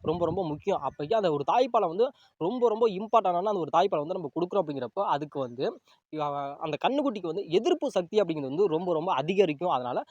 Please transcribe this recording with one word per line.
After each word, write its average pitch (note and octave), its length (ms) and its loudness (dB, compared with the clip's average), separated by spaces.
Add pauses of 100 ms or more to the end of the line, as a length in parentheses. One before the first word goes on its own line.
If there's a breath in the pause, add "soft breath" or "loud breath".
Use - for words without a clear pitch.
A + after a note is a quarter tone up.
ரொம்ப, E3+ 220 -2
ரொம்ப E3+ 220 -2
முக்கியம். D3+ 340 -2
அப்போதைக்கு D3 360 -2
அந்த F#3+ 160 2
ஒரு C#3+ 200 -2
தாய்ப்பாலை A#3 360 2
வந்து G#3+ 220 0 (260 soft breath)
ரொம்ப, A#3 320 0
ரொம்ப A3 200 2
இம்பார்ட்டன்டான F#3+ 540 2
அந்த G#3 160 0
ஒரு D#3 180 -2
தாய்ப்பாலை F3 280 2
வந்து F3 100 -6
நம்ம E3 160 -6 (100)
கொடுக்குறோம் F3+ 260 2
அப்படிங்கிறப்ப, C#3+ 380 -4
அதுக்கு D3 360 -2
வந்து, C3 400 -4 (380 soft breath)
அ, C#3+ 420 -4
அந்த D3+ 160 -4 (120)
கண்ணுக்குட்டிக்கு B3+ 380 0
வந்து E3 220 -6
எதிர்ப்பு B3+ 420 2
சக்தி G3+ 300 2
அப்படிங்கிறது D#3 300 -2
வந்து F3 160 2
ரொம்ப, F3 260 0
ரொம்ப D#3 200 0
அதிகம். D3 240 0
அதிகரிக்கும். F3 320 2
அதனால B2+ 300 0 (120)